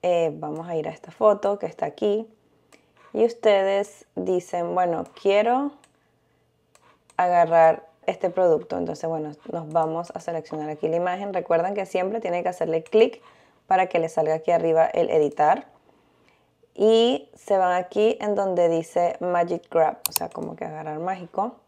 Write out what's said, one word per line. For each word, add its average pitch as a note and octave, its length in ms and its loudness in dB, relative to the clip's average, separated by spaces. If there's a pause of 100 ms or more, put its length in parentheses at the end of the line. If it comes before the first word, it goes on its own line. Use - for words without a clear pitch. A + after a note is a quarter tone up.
eh, E3+ 300 2
vamos D#3 360 -10
a E3 80 -6
ir D3+ 100 -4
a D#3+ 40 -8
esta - 200 -20
foto G3+ 480 2
que G3+ 60 -6
está - 200 -6
aquí G#3 440 -2 (840)
y A3 140 2
ustedes G3 800 0 (100)
dicen, F3+ 580 -4
"Bueno, F3 300 -2 (180)
quiero A#3 500 2 (1500)
agarrar E3 680 4 (200)
este - 240 -2
producto". F3+ 480 0
Entonces, E3 320 -6
bueno, D#3 220 -6 (200)
nos E3 220 -8
vamos E3 420 -2
a F3 60 -12
seleccionar D#3 480 -8
aquí D#3 180 -6
la D#3+ 80 0
imagen. F3+ 380 -4
Recuerden F3 400 -2
que G3 120 -4
siempre F#3+ 360 -4
tienen F3 220 -4
que F3+ 60 -2
hacerle D#3+ 340 -4
clic A3+ 380 2 (460)
para F#3 200 2
que F3 120 0
les D#3+ 140 -4
salga D#3 200 0
aquí D#3+ 180 -2
arriba E3 360 4
el - 240 0
editar. D#3 560 2 (1040)
Y A3+ 640 2
se - 220 -2
van F3+ 160 2
aquí G#3 460 0
en G#3 140 -2
donde F#3 340 0
dice E3 520 0
Magic F3 500 -2
Grab, D#3+ 300 2 (100)
o - 20 -8
sea, E3+ 180 -4
como E3 260 -10
que - 100 -10
agarrar D#3 340 -10
mágico. F#3+ 560 -6 (120)